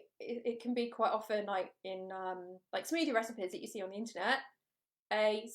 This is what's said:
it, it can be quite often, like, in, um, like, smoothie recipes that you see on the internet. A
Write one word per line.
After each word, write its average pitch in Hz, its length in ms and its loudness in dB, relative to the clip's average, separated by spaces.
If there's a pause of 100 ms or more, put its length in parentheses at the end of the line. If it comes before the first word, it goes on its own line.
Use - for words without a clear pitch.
(200)
it, 233 240 -6
it 233 180 -2
can 240 120 0
be 240 140 4
quite 233 240 2
often, 214 340 2
like, 196 260 0 (120)
in, 190 280 -6
um, 185 460 -6 (140)
like, 190 160 -2
smoothie 311 260 2
recipes 226 380 0
that 196 80 -6
you - 80 -8
see 208 140 -6
on 190 80 -4
the 196 60 -10
internet. 226 420 0 (760)
A 214 420 4